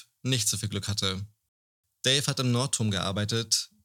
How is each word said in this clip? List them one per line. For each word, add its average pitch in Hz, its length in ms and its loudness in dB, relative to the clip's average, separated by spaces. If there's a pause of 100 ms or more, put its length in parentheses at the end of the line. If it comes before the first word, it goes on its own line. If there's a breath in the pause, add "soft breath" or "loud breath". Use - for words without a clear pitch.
(220)
nicht 127 280 0
so 101 80 0
viel 107 120 -4
Glück 98 180 -4
hatte. 101 380 -2 (760)
Dave 135 240 4
hat 139 120 0
im 127 120 2
Nordturm 120 400 2
gearbeitet 101 800 0 (160)